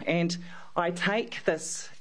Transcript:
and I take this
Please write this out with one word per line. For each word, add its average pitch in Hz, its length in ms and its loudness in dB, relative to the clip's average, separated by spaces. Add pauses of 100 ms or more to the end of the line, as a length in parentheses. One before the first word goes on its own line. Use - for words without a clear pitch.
and 170 300 4 (380)
I 170 140 4
take 202 560 0
this - 440 0 (120)